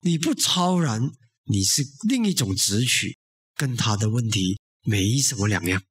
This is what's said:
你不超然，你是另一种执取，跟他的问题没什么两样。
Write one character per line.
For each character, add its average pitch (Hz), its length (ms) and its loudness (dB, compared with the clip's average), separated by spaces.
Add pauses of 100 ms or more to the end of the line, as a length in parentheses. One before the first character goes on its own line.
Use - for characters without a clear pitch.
你 170 180 0
不 262 160 0
超 180 440 2
然， 131 320 0 (340)
你 101 200 2
是 120 180 0 (240)
另 233 200 2
一 190 80 2
种 98 200 -2
执 98 300 0
取， 104 320 -2 (380)
跟 135 200 -2
他 107 220 -2
的 107 140 0
问 117 180 -2
题 95 320 -2 (220)
没 104 360 0
什 131 180 0
么 101 120 0
两 90 180 0
样。 92 240 -2